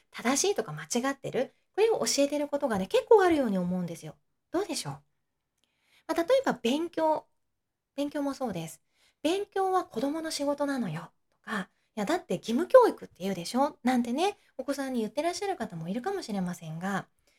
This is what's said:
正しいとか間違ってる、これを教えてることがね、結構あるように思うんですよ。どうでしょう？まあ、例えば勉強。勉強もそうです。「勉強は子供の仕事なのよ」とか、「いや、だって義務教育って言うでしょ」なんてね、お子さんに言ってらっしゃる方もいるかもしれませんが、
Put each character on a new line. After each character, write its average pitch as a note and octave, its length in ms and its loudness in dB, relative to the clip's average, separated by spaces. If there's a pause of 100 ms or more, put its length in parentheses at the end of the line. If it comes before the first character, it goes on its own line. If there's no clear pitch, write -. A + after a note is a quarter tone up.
(120)
正 C#4 380 0
し - 20 2
い G4 40 0
と - 100 -4
か D#3 80 -12
間 D#3 100 -10
違 B3 300 -2
っ - 40 -6
て C#3+ 140 -10
る、 A3 220 -4 (200)
こ - 60 -2
れ A4 100 4
を A4 100 0
教 A#3 240 2
え C#4+ 40 4
て D4 100 -2
る C#4+ 120 -2
こ C#4+ 100 -2
と C#4+ 80 -2
が A3 120 0
ね、 F#3 80 -2
結 C5 180 2
構 G#4+ 180 8
あ F4+ 60 6
る D#4+ 80 4
よ C4+ 80 2
う A3 40 0
に F#3+ 80 0
思 F3+ 220 0
う - 20 -2
ん F3 40 -4
で E3 100 -8
す D#3 100 -16
よ。 D3+ 120 -14 (340)
ど E4 80 0
う G#4 60 0
で D#4 100 -6
し - 120 -6
ょ - 20 -6
う？ C#3 40 -8
ま D3 80 -16 (1080)
あ、 D#4+ 80 -4
例 E4+ 80 0
え C5 200 4
ば - 100 0
勉 D4 360 0
強。 D#4 360 0 (680)
勉 C#4+ 140 -4
強 C#4+ 140 -4
も C#4 100 -2
そ C4 140 -6
う G#3 60 -4
で E3 140 -6
す。 - 140 -18 (420)
「勉 F#4+ 220 0
強 F#4+ 260 0
は F#4 140 2
子 A#3 160 -6
供 D4 200 -2
の D#4+ 100 -6
仕 D4+ 120 -4
事 C#4+ 220 0
な C#4 140 -2
の A3+ 100 -2
よ」 E3 220 -8 (180)
と - 200 -20
か、 G#3 200 -6 (260)
「い - 40 -4
や、 G3+ 60 0
だ D4+ 100 2
っ F4+ 100 -6
て F#3 120 -2
義 - 100 -10
務 C4+ 200 0
教 B4+ 200 10
育 - 180 -2
っ - 20 -20
て - 120 -20
言 F#3+ 120 -4
う F#3+ 40 -2
で E3+ 100 -8
し - 100 -8
ょ」 C#4+ 280 0
な B3+ 120 4
ん A#3+ 80 2
て A#3+ 80 -4
ね、 F4+ 260 0 (200)
お B3 80 -8
子 C#4+ 80 -2
さ C4+ 160 -4
ん C4 40 -6
に B3 60 -2
言 G#3+ 100 -2
っ A#3 40 -12
て D4 80 -2
ら E4 100 0
っ - 20 -8
し F4 100 -6
ゃ G4+ 40 -2
る F#4+ 80 -2
方 F#3+ 220 -8
も D#3+ 100 -8
い F#3 60 -4
る B3 80 -4
か F#4+ 100 -4
も F#4+ 120 -6
し G#3+ 100 -8
れ G3 80 -2
ま F3+ 140 -2
せ E3 120 -14
ん D#3+ 120 -8
が、 F#3 280 -4 (320)